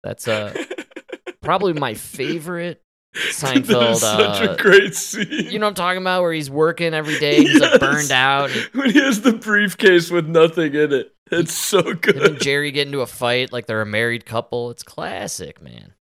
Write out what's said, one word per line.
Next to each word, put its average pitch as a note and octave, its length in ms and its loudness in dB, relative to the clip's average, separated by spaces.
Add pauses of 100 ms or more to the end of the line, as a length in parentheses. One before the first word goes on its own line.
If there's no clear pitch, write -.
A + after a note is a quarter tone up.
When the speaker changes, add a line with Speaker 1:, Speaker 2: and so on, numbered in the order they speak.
Speaker 1:
that's, - 260 -10
uh, G#2+ 240 -4 (480)
Speaker 2:
<laughs> - 400 -16
Speaker 1:
probably F#3 320 0
my C3+ 220 -4
favorite E3 840 -8 (160)
Speaker 2:
<laughs> - 160 -20
That - 120 -6
is - 100 -6
Speaker 1:
Seinfeld, B2+ 600 2
Speaker 2:
such G#2+ 440 0
a F#2+ 100 0
Speaker 1:
uh, - 40 -4
Speaker 2:
great G3 400 6
scene. - 320 -6 (240)
Speaker 1:
you G#3 80 -6
know G#3+ 60 -2
what G#3 60 0
I'm F#3+ 40 -12
talking F#3 260 -2
about? F#3 200 0
Where E3+ 100 0
he's D3+ 180 -6
working D#3+ 440 0
every D#3 260 -4
day, D3 220 4
he's, - 180 6
like, - 120 4
Speaker 2:
Yes. - 80 6
Speaker 1:
burned C#3+ 320 0
out, C3+ 400 2
and - 100 -4 (120)
Speaker 2:
When C4+ 180 0
he C#4 100 6
has C4+ 180 0
the A3+ 140 2
briefcase G3+ 760 2
with E3+ 180 -2
nothing E3 460 2
in D3 200 2
it. B2 200 -2 (160)
It's E3+ 240 -2
so - 280 0
Speaker 1:
him F3 160 -4
Speaker 2:
good. - 260 2
Speaker 1:
and D3 180 2
Jerry C#3+ 300 -2
get C#3+ 160 -2
into C#3 140 -4
a A#2+ 60 -2
fight B2 440 -2
like A#2+ 140 -8
they're A2 160 -4
a G#2+ 40 -2
married A2+ 400 -2
couple. A#2+ 460 -6
It's - 120 -18
classic, E3 760 -10
man. A#1 320 -20 (140)